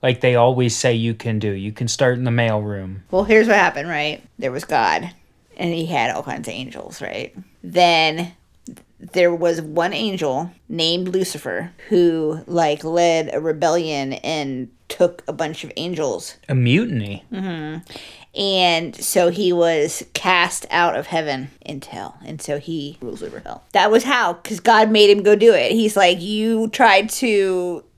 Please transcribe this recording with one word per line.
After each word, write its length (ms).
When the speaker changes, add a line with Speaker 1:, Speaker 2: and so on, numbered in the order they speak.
Speaker 1:
like 200
they 140
always 400
say 200
you 180
can 260
do? 120
You 200
can 160
start 300
in 60
the 80
mailroom. 680
Speaker 2:
Well, 120
here's 240
what 80
happened, 320
right? 340
There 120
was 140
God, 460
and 180
he 120
had 280
all 100
kinds 240
of 80
angels, 480
right? 300
Then 680
there 200
was 280
one 320
angel 580
named 420
Lucifer 600
who, 580
like, 360
led 500
a 60
rebellion 760
and 560
took 380
a 60
bunch 300
of 140
angels. 580
Speaker 1:
A 60
mutiny. 760
Speaker 2:
Mm-hmm. 480
And 580
so 340
he 240
was 500
cast 560
out 280
of 100
heaven 440
into 280
hell. 360
And 160
so 180
he 420
rules 220
over 160
hell. 320
That 200
was 120
how, 300
'cause 260
God 320
made 180
him 140
go 120
do 180
it. 180
He's 240
like, 260
"You 480
tried 420
to 720